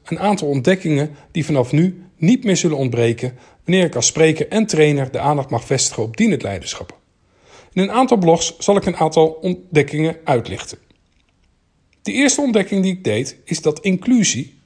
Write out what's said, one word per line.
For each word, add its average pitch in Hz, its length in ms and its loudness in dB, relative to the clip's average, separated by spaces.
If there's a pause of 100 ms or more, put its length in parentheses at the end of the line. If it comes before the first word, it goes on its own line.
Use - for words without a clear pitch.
een - 160 -8
aantal 190 280 0
ontdekkingen 147 680 0 (160)
die 156 140 -4
vanaf 131 260 0
nu 175 320 0 (120)
niet 247 280 2
meer 190 140 0
zullen 156 200 0
ontbreken 120 600 -2 (280)
wanneer 180 200 2
ik 156 100 -4
als 120 100 -2
spreker 156 420 2
en 214 180 0
trainer 151 460 2
de - 80 -6
aandacht 143 300 -2
mag 117 160 -4
vestigen - 380 -2
op 110 140 -6
dienend 208 240 2
leiderschap. - 560 -10 (760)
In 185 100 0
een 196 80 -2
aantal 240 260 2
blogs 170 400 2
zal - 180 0
ik 196 100 0
een 180 120 -2
aantal 160 300 4
ontdekkingen 160 960 -2
uitlichten. - 540 -4 (1200)
De 208 100 -8
eerste 277 300 0
ontdekking 202 420 0
die 190 100 0
ik 185 100 -10
deed, 113 400 -4
is - 180 -8
dat 151 180 -2
inclusie 190 760 0 (100)